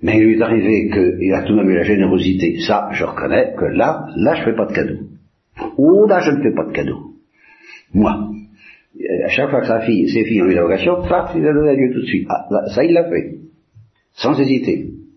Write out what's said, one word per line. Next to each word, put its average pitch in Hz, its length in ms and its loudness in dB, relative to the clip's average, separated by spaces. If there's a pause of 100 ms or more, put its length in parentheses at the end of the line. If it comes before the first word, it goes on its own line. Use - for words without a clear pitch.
Mais 107 160 2
il 107 60 6
lui 110 140 4
est 113 40 2
arrivé 110 480 0
qu'il 92 420 0
a 92 120 0
tout 104 100 0
de 104 80 4
même 95 80 2
eu 92 60 2
la 85 60 2
générosité. 92 760 0
Ça, 104 320 -2
je 85 120 -4
reconnais - 520 -2
que 90 80 -2
là, 113 400 0 (120)
là, 147 180 2
je - 100 -6
fais 113 100 0
pas 107 120 -2
de - 80 -8
cadeau. - 240 -2 (760)
Oh, 185 300 6
là, 190 140 4
je 156 100 0
ne - 120 -2
fais 107 120 0
pas 80 120 -4
de - 60 -12
cadeau. - 420 -6 (760)
Moi, 104 380 0 (920)
à - 40 -4
chaque - 220 0
fois 131 100 0
que - 60 -4
sa 113 140 0
fille, 101 280 0
ses 113 160 0
filles 104 180 0
ont 87 40 2
eu 92 80 2
la 87 80 2
vocation, 98 460 0
paf, 175 280 -2
il 156 100 0
a 151 60 2
donné 151 180 2
à 139 60 2
Dieu 131 160 2
tout - 80 -4
de - 60 -6
suite. - 240 -2
Ah, - 200 -4
là, 101 240 -2
ça, 139 100 2
il 170 80 2
l'a 170 160 2
fait. - 300 -6 (760)
Sans 135 260 -2
hésiter. 127 500 -2 (260)